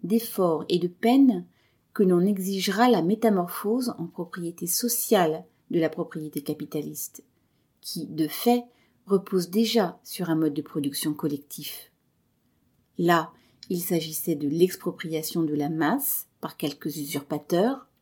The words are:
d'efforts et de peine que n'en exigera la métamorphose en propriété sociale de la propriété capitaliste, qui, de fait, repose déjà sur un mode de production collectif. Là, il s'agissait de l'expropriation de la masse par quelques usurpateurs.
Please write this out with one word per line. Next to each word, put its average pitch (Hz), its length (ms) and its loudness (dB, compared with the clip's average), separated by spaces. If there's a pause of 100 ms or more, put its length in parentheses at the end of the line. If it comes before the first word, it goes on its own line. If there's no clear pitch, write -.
d'efforts 175 640 0
et 175 100 2
de 170 80 -2
peine 226 580 4 (500)
que 214 100 4
n'en 180 200 6
exigera 196 640 2
la 196 140 4
métamorphose 214 960 0
en 170 80 -6
propriété 175 600 -8
sociale 180 760 2 (280)
de 170 80 2
la 160 100 4
propriété 156 520 -8
capitaliste, 151 840 -8 (560)
qui, - 260 -10
de 156 220 -2
fait, 240 360 2 (420)
repose 185 440 0
déjà 214 540 2
sur 170 260 -6
un 160 60 2
mode 156 180 0
de 151 80 -6
production 147 500 -4
collectif. - 760 -8 (1080)
Là, 170 340 2 (360)
il 175 140 -4
s'agissait 160 540 -2
de 143 120 -2
l'expropriation 160 960 0
de 151 120 0
la 143 140 0
masse 160 600 -2 (120)
par - 160 -10
quelques 151 400 -6
usurpateurs. 165 920 -2 (140)